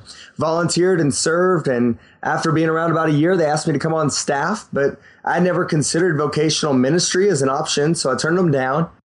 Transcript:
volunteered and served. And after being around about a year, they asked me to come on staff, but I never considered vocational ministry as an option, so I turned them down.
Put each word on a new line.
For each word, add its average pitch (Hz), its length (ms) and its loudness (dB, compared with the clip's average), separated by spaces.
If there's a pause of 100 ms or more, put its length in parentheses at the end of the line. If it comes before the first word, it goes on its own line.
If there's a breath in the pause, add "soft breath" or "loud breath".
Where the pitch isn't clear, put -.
(380 loud breath)
volunteered 170 640 0
and 143 120 2
served. 170 540 0
And 120 300 0 (240 loud breath)
after 165 300 -2
being 160 180 2
around 165 220 0
about 160 180 0
a 151 40 2
year, 160 220 2
they 170 100 2
asked 151 200 0
me 160 80 0
to 135 60 -2
come 160 140 -2
on 156 180 0
staff, 156 600 -4
but 139 280 -2 (260 loud breath)
I 160 140 0
never 175 260 0
considered 160 520 0
vocational 151 580 0
ministry 170 520 2
as 160 140 0
an 135 80 0
option, 151 460 -2
so 139 160 -2
I 127 40 0
turned 156 220 0
them 180 140 2
down. 135 360 0 (240)